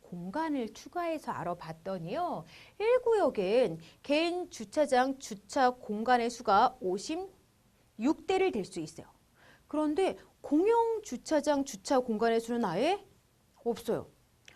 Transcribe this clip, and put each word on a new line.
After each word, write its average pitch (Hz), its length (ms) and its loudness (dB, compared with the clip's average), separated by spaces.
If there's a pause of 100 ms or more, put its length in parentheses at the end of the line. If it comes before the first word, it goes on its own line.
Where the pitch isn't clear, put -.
공간을 233 720 -6
추가해서 330 580 -6
알아봤더니요, 170 1120 -6 (320)
일 480 240 4
구역엔 247 800 2 (240)
개인 339 480 0
주차장 262 640 0
주차 247 540 0
공간의 240 580 0
수가 226 520 4
오십육 - 1500 -6
대를 381 240 2
댈 208 140 -4
수 - 140 -10
있어요. - 280 -10 (600)
그런데 302 500 0 (240)
공용 453 600 2
주차장 285 600 0
주차 262 360 -2
공간의 226 420 2
수는 233 240 -2
아예 262 380 0 (600)
없어요. 214 480 -4 (440)